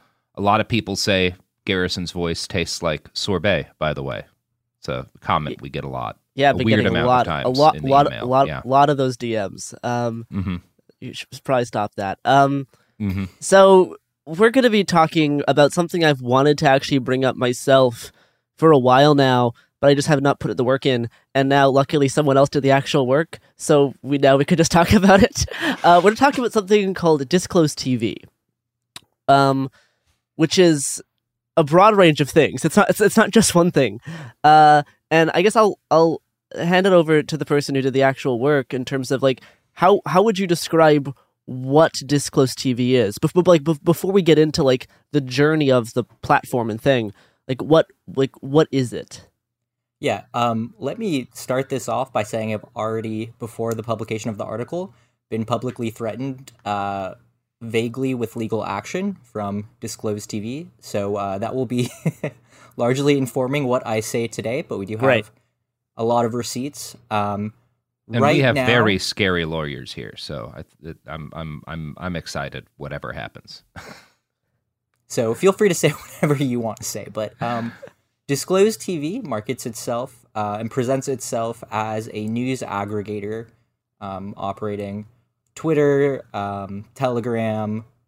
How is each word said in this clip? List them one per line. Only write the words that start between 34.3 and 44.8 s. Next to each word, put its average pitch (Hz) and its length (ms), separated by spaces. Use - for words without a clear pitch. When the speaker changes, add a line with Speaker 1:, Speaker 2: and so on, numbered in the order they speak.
Speaker 2:
Uh, 151 400
and 160 220
I 170 80
guess 208 140
I'll, 214 220
I'll 165 300
hand 180 320
it 190 60
over 156 280
to 151 160
the 143 80
person 143 300
who 135 60
did 131 120
the 135 100
actual 135 360
work 139 340
in 127 100
terms 135 280
of, 127 100
like, 131 200
how, 190 280
how 170 160
would 214 160
you 196 100
describe 156 680
what 135 480
Disclosed 139 520
T 131 160
V 123 220
is? 107 220
Bef-, - 160
bef-, 180 140
like, 165 160
bef-, 151 200
before 175 280
we 196 100
get 156 180
into, 156 240
like, 131 240